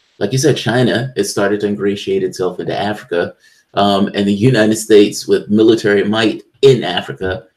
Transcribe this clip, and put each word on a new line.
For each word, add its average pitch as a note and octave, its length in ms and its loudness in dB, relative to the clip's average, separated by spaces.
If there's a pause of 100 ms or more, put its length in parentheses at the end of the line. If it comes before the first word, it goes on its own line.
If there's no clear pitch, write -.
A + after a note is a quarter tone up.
(180)
like G2+ 140 -4
you C3 60 -2
said, C#3 180 2
China A#2 600 -2
has G#2 140 -4
started G2+ 300 -2
to G#2 80 -2
ingratiate G2 560 -4
itself F2+ 360 -6
into D#2+ 160 -6
Africa, F#2+ 600 -6 (380)
um, G2+ 340 0
and G2+ 200 -2
the G2+ 60 0
United G#2+ 420 2
States, G#2 500 4
with F#2+ 220 0
military G#2+ 560 2
might A2 380 -2 (180)
in B2+ 240 4
Africa F2+ 640 -8 (100)